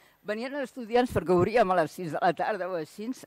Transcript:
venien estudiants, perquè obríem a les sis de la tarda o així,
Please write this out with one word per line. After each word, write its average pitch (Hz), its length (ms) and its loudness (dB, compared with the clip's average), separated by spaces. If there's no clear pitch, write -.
venien 226 320 -6
estudiants, 240 560 0
perquè 180 220 2
obríem 202 340 4
a 185 140 2
les 147 80 -2
sis 170 240 -8
de - 60 -4
la 180 120 4
tarda 180 380 -4
o 175 80 -4
així, 208 320 -10